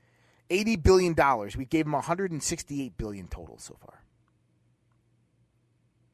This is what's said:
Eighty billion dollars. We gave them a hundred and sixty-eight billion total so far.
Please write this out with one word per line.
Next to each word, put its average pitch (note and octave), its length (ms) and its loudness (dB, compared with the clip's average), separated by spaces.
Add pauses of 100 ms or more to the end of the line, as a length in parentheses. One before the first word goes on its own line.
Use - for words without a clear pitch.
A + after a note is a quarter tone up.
(500)
Eighty G#3 280 0
billion F3+ 360 6
dollars. C3 440 0
We C3+ 80 -8
gave D#3 180 0
them D3+ 120 -2
a C3+ 40 0
hundred F3 320 -4
and D3+ 100 -8
sixty-eight C#3 560 -8
billion G2+ 300 -8
total D2 300 -14
so - 200 -20
far. - 280 -20 (2000)